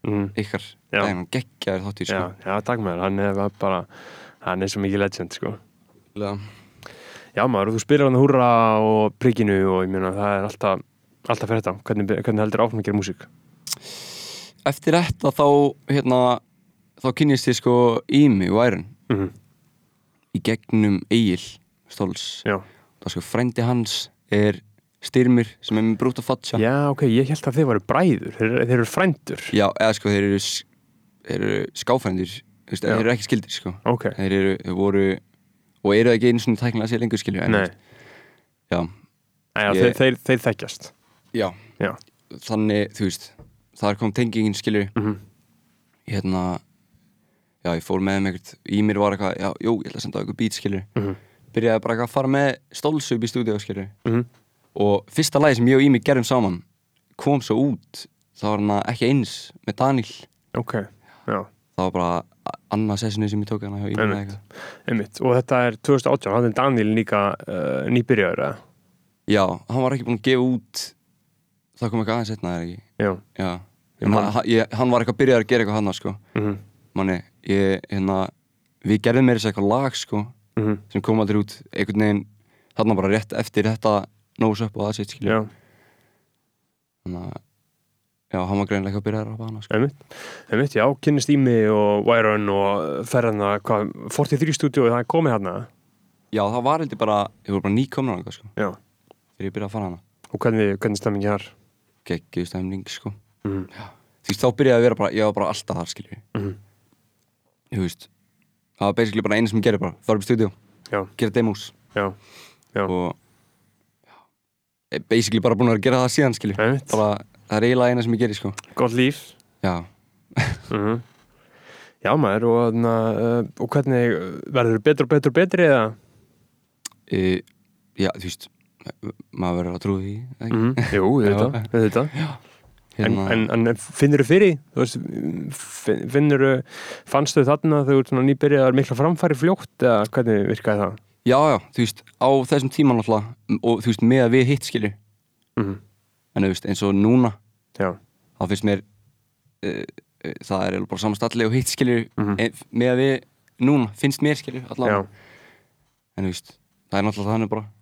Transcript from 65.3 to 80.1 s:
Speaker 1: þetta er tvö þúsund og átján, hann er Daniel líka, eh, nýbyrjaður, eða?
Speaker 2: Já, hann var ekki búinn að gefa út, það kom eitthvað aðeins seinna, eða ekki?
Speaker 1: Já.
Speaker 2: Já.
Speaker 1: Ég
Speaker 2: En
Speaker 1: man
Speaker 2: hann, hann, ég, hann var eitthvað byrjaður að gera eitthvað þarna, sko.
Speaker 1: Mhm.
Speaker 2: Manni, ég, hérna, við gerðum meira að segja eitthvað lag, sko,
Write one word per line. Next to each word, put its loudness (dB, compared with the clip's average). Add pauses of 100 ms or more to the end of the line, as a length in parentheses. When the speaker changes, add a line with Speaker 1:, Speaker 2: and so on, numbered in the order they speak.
Speaker 1:
þetta 0
er 0
tvö 2
þúsund 0
og 0
átján, -4
hann 2
er 0
Daniel 2
líka, 0 (260)
eh, -4
nýbyrjaður, 2
eða? -4 (720)
Speaker 2:
Já, 4 (240)
hann -2
var 0
ekki -6
búinn -2
að -2
gefa 4
út, -4 (840)
það -4
kom -2
eitthvað -2
aðeins -6
seinna, -8
eða -6
ekki? -14 (180)
Speaker 1:
Já. 0 (280)
Speaker 2:
Já. -2
Speaker 1:
Ég -14
Speaker 2:
En 4
Speaker 1:
man 4
Speaker 2:
hann, -4
hann, -2
ég, 2
hann 2
var 4
eitthvað -2
byrjaður 6
að -6
gera 2
eitthvað 0
þarna, 0
sko. -8 (200)
Speaker 1:
Mhm. -2 (380)
Speaker 2:
Manni, -2 (240)
ég, 2 (100)
hérna, -2 (540)
við 2
gerðum 4
meira 4
að -4
segja -2
eitthvað 0
lag, 0
sko, -6 (300)